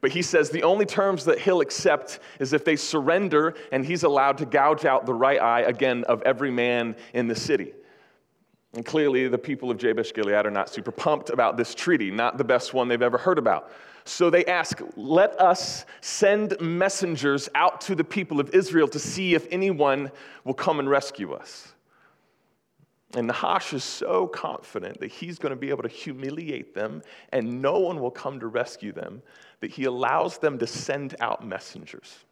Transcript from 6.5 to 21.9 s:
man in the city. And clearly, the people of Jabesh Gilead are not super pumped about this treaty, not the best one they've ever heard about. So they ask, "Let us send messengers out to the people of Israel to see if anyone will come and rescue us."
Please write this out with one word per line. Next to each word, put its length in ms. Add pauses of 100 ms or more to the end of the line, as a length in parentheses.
man 460 (160)
in 160
the 80
city. 380 (1000)
And 100
clearly, 440
the 100
people 320
of 80
Jabesh 340
Gilead 320
are 60
not 180
super 240
pumped 380
about 260
this 180
treaty, 360
not 260
the 80
best 300
one 120
they've 140
ever 160
heard 220
about. 340 (320)
So 240
they 160
ask, 380 (120)
"Let 460
us 460 (160)
send 580
messengers 920
out 280
to 120
the 100
people 360
of 140
Israel 340
to 100
see 360
if 160
anyone 640 (320)
will 80
come 280
and 80
rescue 440
us." 400 (1400)